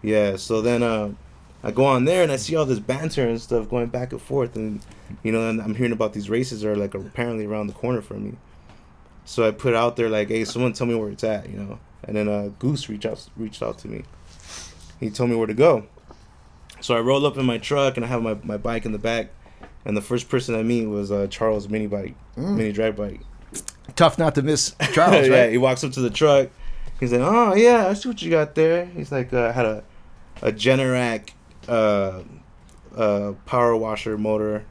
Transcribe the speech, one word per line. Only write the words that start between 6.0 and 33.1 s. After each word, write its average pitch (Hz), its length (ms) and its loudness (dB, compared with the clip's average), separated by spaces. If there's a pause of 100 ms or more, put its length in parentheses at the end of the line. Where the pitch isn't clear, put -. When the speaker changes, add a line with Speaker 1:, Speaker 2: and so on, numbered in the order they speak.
Speaker 1:
these 104 160 -8
races 117 340 -4
are, 104 100 0
like, 101 200 -4
apparently 110 500 -6
around 104 220 -6
the 101 80 -10
corner 120 260 -4
from 104 240 -12
me. 104 80 -10 (960)
So 113 200 0
I 107 40 4
put 113 240 -2
out 117 220 2
there, 113 120 0
like, 104 220 0
"Hey, 110 160 0
someone 123 260 -2
tell 123 140 -4
me 117 80 0
where 107 160 -4
it's 101 120 -10
at," 104 280 -4
you 98 80 -10
know. 101 200 -12 (240)
And 107 140 -6
then, 104 120 0
uh, 104 200 -2 (100)
Goose 135 300 -2
reached 104 160 -10
out, 113 320 -6
reached 110 260 -10
out - 180 -6
to - 80 -14
me. - 160 -10 (920)
He 110 120 -6
told 120 180 0
me 117 80 2
where 113 100 0
to 110 60 -6
go. 123 320 6 (960)
So 120 160 0
I 117 40 2
roll 139 260 2
up 131 100 0
in 135 80 -2
my 117 140 0
truck 135 400 0
and 117 80 -4
I - 20 -8
have 120 140 -2
my, 110 200 -4
my 104 140 -6
bike 113 300 -4
in 110 60 -4
the 104 60 -6
back, 113 300 -4 (560)
and 104 100 -4
the 104 60 0
first 120 300 -4
person 127 240 -2
I 110 80 -2
meet 113 240 0
was, 104 260 -4
uh, 98 160 0
Charles 107 400 -2
Mini 107 180 -2
Bike, 101 280 -6 (240)
Speaker 2:
Mm. 190 180 -2
Speaker 1:
Mini 107 160 0
Drag 110 240 0
Bike. 104 240 -8 (760)
Speaker 2:
Tough 165 220 6
not 160 180 2
to 147 60 4
miss 147 400 0
Speaker 1:
<laughs> 147 120 -2
Speaker 2:
Charles, 156 340 6
Speaker 1:
Yeah, 131 140 8
Speaker 2:
right? 117 80 6
Speaker 1:
he 117 80 2
walks 131 260 2
up 131 80 -4
to 131 80 -4
the 120 80 2
truck. 139 400 4 (500)
He's 120 140 0
like, 120 80 4
"Oh, 202 340 4
yeah, 226 340 8
I 196 40 2
see 208 160 -4
what 214 140 -8
you 165 80 -4
got 151 240 2
there." 165 320 4
He's 156 260 -10
like, 127 220 -2
uh, 117 180 2
had 123 140 2
a, 107 180 -2 (580)
a 110 100 2
Generac, 123 800 0 (380)
uh, 101 520 2 (760)
uh, 101 360 0 (140)